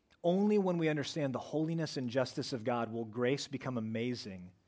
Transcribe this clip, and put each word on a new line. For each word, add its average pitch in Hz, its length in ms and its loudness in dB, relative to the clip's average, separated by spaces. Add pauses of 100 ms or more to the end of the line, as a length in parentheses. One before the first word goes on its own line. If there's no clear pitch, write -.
(240)
Only 202 340 6
when 185 200 4
we 160 100 4
understand 147 460 0
the 123 60 0
holiness 156 580 -2
and 127 120 -2
justice 131 440 0
of 113 100 -4
God 117 300 0
will 117 120 -4
grace 123 420 0
become 127 300 -4
amazing 110 720 -4 (160)